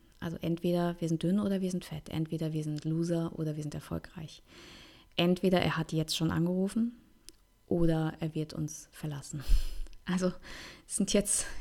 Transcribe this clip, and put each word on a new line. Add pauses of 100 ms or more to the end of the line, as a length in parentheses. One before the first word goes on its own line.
(200)
Also
entweder
wir
sind
dünn
oder
wir
sind
fett,
entweder
wir
sind
Loser
oder
wir
sind
erfolgreich. (720)
Entweder
er
hat
jetzt
schon
angerufen (720)
oder
er
wird
uns
verlassen. (640)
Also (540)
es
sind
jetzt (160)